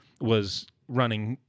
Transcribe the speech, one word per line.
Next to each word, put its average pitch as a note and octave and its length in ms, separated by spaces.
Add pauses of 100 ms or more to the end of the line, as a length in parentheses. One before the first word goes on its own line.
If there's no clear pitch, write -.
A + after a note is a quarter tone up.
(200)
was A2 460 (220)
running A#2+ 500 (100)